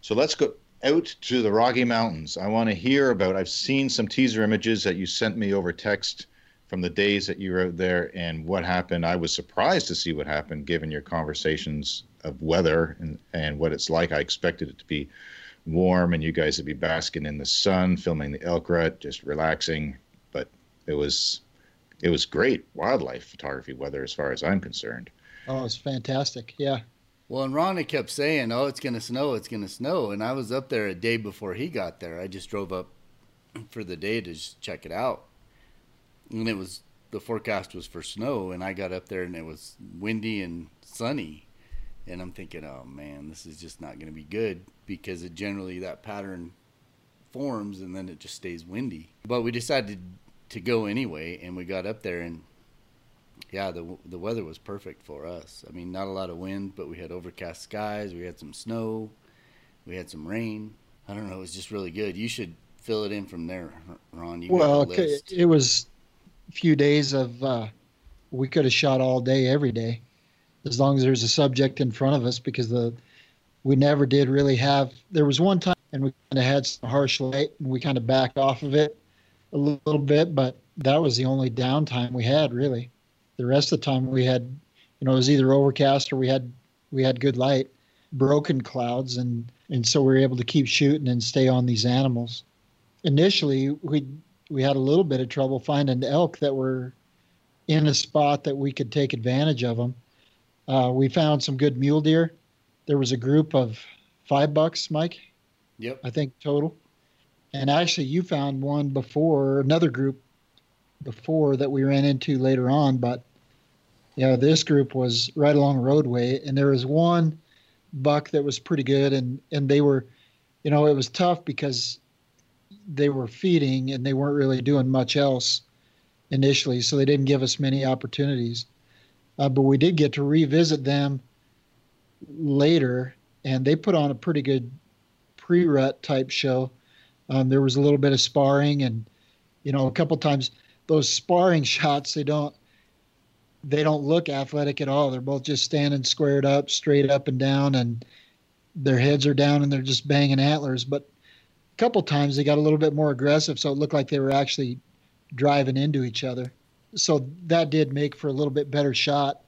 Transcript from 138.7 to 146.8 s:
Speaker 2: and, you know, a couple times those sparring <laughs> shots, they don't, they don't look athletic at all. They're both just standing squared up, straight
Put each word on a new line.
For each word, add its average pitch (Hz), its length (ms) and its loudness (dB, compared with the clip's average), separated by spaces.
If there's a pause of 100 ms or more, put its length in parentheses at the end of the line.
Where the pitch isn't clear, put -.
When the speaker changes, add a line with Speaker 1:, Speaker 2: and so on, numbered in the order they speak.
Speaker 2:
and, 113 260 -4 (540)
you 143 80 -4
know, 135 160 2
a 131 40 0
couple 151 260 0
times 139 340 0 (360)
those 151 220 4
sparring 175 540 4
<laughs> - 20 -2
shots, 143 480 0
they 151 100 -2
don't, 147 320 -2 (1080)
they 147 200 0
don't 151 200 2
look 165 260 2
athletic 143 520 -2
at 143 60 -2
all. 139 240 2
They're 127 100 -6
both 135 220 -4
just 143 220 -2
standing 143 380 0
squared 139 420 2
up, 143 240 2
straight 143 400 2